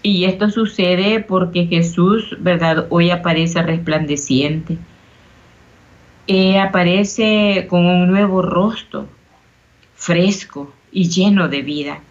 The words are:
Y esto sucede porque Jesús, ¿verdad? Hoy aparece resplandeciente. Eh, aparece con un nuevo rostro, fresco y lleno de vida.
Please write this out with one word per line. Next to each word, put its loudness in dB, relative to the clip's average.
Y 0
esto 0
sucede 0
porque -2
Jesús, 0
¿verdad? 0
Hoy 2
aparece -2
resplandeciente. -2
Eh, 2
aparece 0
con 2
un 4
nuevo 2
rostro, -4
fresco -2
y 0
lleno 2
de -4
vida. -8